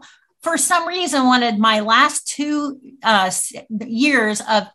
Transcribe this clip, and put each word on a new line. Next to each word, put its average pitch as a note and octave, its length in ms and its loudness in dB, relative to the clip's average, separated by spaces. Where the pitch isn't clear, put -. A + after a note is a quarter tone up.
for E4 160 -2
some E4+ 300 0
reason, D#4 380 0
wanted A#3+ 340 2
my G#3+ 220 2
last B3 460 2
two, D4 520 -4
uh, G#3+ 240 2
s-, - 260 -6
years A3+ 560 0
of G#3+ 220 0